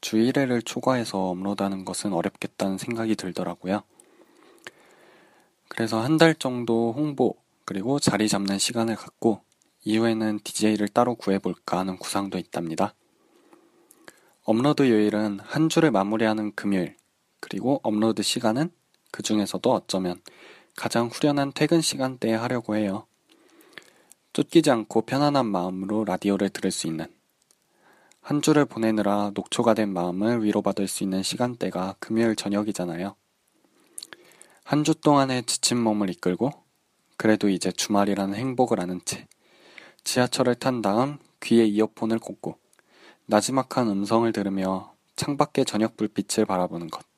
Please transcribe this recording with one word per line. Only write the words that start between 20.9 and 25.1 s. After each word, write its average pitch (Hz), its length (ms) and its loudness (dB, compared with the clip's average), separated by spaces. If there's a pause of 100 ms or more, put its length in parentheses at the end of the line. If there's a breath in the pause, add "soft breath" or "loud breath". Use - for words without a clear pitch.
후련한 139 480 0
퇴근 160 260 4
시간대에 131 540 -2
하려고 117 400 -4
해요. 104 320 -2 (1300 loud breath)
쫓기지 156 400 4
않고 113 300 0
편안한 139 440 0